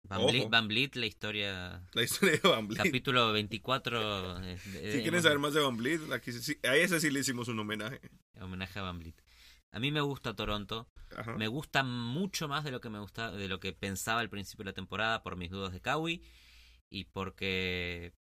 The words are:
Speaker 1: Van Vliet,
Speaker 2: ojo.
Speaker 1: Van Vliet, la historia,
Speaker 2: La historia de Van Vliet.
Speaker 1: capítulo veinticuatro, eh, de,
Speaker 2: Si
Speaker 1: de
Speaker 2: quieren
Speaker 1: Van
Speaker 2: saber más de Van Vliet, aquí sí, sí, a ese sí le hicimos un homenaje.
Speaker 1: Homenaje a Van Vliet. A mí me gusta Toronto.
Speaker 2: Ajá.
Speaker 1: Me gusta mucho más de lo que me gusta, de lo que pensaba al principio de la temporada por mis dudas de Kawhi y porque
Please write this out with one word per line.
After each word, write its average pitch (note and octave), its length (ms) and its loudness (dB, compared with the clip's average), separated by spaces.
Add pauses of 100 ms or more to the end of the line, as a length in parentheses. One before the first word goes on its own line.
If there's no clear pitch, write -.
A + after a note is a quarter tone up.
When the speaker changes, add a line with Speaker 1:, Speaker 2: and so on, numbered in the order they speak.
Speaker 1:
Van G#2 180 4
Vliet, C3+ 160 6
Speaker 2:
ojo. G#2 80 0
Speaker 1:
Van A2+ 180 4
Vliet, B2 280 2
la A#2+ 100 0
historia, G2 840 -4
Speaker 2:
La A2+ 100 2
historia F3 360 4
de - 100 6
Van A2+ 200 4
Vliet. G#2 160 0
Speaker 1:
capítulo B2+ 480 4
veinticuatro, G#2+ 1080 0
eh, F#2 80 -6
de, F2+ 80 -8
Speaker 2:
Si F#2+ 200 -12
Speaker 1:
de F#2 140 -4 (100)
Speaker 2:
quieren D#3+ 120 0
Speaker 1:
Van F3 80 4
Speaker 2:
saber D3+ 160 8
más C#3+ 160 0
de D3+ 60 6
Van C3+ 160 2
Vliet, D3+ 360 -2
aquí B2 200 -4
sí, A#2+ 100 -8
sí, C#3+ 240 -4
a B2+ 100 6
ese F3 240 6
sí D3+ 100 4
le C3+ 100 2
hicimos B2 280 0
un A#2 100 -2
homenaje. G#2+ 420 -4 (400)
Speaker 1:
Homenaje F#2 380 -8
a G2+ 40 -4
Van F2+ 160 -4
Vliet. E2 160 -12 (600)
A - 60 -6
mí C3+ 100 0
me D3 120 0
gusta C3 340 -4
Toronto. G#2 500 -4 (300)
Speaker 2:
Ajá. A2+ 200 -6
Speaker 1:
Me A2 120 0
gusta C#3 340 0
mucho B2+ 680 -2
más D3 160 -2
de D3+ 80 -4
lo B2 80 -4
que A#2+ 100 -8
me G#2 80 -6
gusta, G#2+ 340 -6
de G2 160 -4
lo F#2+ 100 -2
que F#2+ 140 -4
pensaba G2+ 480 0
al A2+ 100 0
principio G2+ 340 -8
de G2 60 -4
la F#2+ 40 -12
temporada G#2 480 0
por F2+ 140 -6
mis F2 140 -6
dudas F#2+ 220 -4
de F#2 80 -8
Kawhi D#3+ 420 0 (680)
y F#2+ 140 -8
porque F2+ 1080 -2 (120)